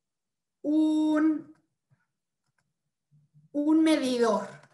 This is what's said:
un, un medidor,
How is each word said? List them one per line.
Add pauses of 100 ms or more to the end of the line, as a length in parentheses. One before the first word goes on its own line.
(640)
un, (2000)
un
medidor, (240)